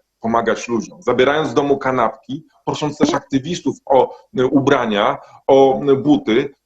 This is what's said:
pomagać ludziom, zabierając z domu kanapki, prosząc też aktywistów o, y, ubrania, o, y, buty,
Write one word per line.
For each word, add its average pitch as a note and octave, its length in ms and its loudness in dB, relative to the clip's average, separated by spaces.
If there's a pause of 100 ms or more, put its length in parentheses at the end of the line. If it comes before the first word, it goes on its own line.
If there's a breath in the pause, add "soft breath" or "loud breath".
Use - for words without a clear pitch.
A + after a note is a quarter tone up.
(200)
pomagać A2+ 480 -2
ludziom, - 340 -6
zabierając C3 460 0
z A#2+ 60 -6
domu C#3+ 240 0
kanapki, C3 680 -4 (200)
prosząc D3 340 -6
też D#3 160 0
aktywistów C#3 640 -6 (100)
o, C3 300 2 (220 loud breath)
y, B2+ 80 0
ubrania, B2+ 720 0 (280 loud breath)
o, C3+ 360 4
y, C#3 140 2
buty, C3 580 0 (120)